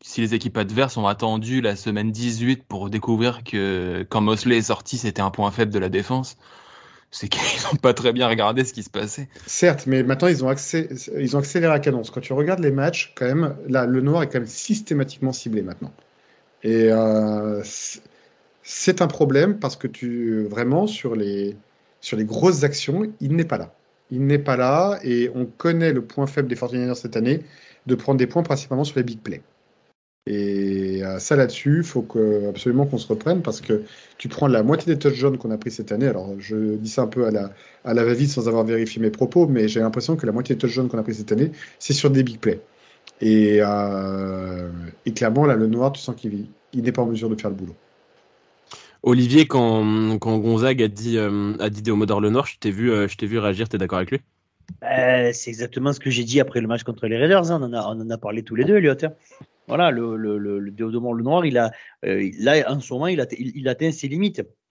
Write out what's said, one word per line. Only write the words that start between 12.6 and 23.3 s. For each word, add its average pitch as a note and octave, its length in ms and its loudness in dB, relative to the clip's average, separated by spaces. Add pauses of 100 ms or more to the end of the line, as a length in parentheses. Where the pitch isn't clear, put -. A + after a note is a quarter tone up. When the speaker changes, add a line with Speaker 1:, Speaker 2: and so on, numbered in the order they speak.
Speaker 2:
les D3 100 2
matchs, C#3+ 440 0
quand B2 120 -2
même, C#3+ 280 2 (120)
là, B2+ 200 2
le B2+ 140 2
noir D3 220 2
est C3+ 40 0
quand C3 140 -2
même A2+ 60 -4
systématiquement C#3 840 -2
ciblé A2 300 -4
maintenant. F2+ 300 -12 (720)
Et, A2+ 260 6
euh, G#2+ 720 2
c'est, - 400 -12 (600)
c'est - 380 0
un F3 60 4
problème D#3 520 2
parce - 180 -4
que - 100 -6
tu, A#2 580 -2
vraiment, A#2+ 420 0
sur C3 280 -6
les, G2+ 420 -4 (440)
sur - 160 -6
les A2 80 0
grosses C#3+ 400 2
actions, E3 460 -2 (100)
il C#3+ 160 0